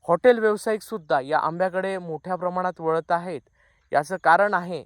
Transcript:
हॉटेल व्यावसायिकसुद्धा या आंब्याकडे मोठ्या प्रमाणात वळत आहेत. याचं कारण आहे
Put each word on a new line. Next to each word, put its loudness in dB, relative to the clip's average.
हॉटेल 4
व्यावसायिकसुद्धा -2
या -2
आंब्याकडे -2
मोठ्या -8
प्रमाणात -4
वळत -2
आहेत. -4
याचं 0
कारण 4
आहे -4